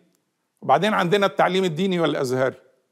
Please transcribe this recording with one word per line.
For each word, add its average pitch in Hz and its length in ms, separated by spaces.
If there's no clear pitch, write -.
وبعدين 165 320
عندنا 196 320
التعليم 185 380
الديني 180 360
والأزهري. 131 560